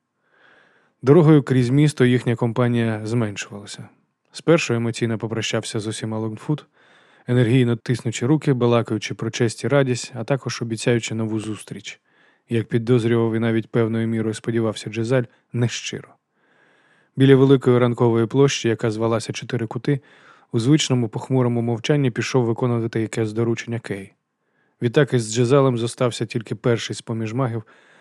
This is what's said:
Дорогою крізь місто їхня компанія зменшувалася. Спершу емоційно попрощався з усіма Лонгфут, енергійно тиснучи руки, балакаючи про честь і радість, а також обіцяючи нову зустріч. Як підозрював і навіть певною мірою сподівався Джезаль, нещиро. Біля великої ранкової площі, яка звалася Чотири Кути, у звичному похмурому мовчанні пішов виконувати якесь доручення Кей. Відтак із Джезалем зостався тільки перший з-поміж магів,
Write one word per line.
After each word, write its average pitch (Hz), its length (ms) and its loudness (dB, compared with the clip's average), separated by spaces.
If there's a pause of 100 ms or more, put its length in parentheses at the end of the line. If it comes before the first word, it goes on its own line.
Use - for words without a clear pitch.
(1000)
Дорогою 147 420 6
крізь 127 260 0
місто 143 360 2
їхня 123 300 2
компанія 117 680 -2
зменшувалася. 104 840 -6 (420)
Спершу - 420 0
емоційно 113 440 -2
попрощався 110 640 -6
з 104 80 -8
усіма 110 320 -6
Лонгфут, 110 460 -6 (640)
енергійно 123 480 2
тиснучи 113 500 -4
руки, 147 280 2
балакаючи 117 600 0
про 110 180 -8
честь 117 320 -2
і 120 40 -2
радість, 127 480 0
а 113 80 -8
також 127 380 -4
обіцяючи 113 540 -2
нову 110 240 -4
зустріч. 104 600 -12 (500)
Як 117 180 -2
підозрював 117 680 2
і 113 40 0
навіть 113 280 0
певною 113 400 0
мірою 110 260 -2
сподівався 113 560 -4
Джезаль, 117 340 0 (300)
нещиро. - 560 -4 (1080)
Біля 135 200 8
великої 131 440 6
ранкової 117 460 2
площі, 135 440 2
яка 113 220 0
звалася 113 420 -2
Чотири 117 340 -6
Кути, 139 320 -4 (520)
у 123 80 -2
звичному 123 500 2
похмурому 120 520 -2
мовчанні 117 500 0
пішов 120 340 0
виконувати 117 560 -2
якесь 110 320 -4
доручення 117 460 -4
Кей. 98 340 -10 (680)
Відтак 120 320 2
із 110 200 0
Джезалем 127 440 4
зостався 117 480 -4
тільки - 300 -8
перший 117 400 -2
з-поміж 113 380 -6
магів, 117 300 -4 (380)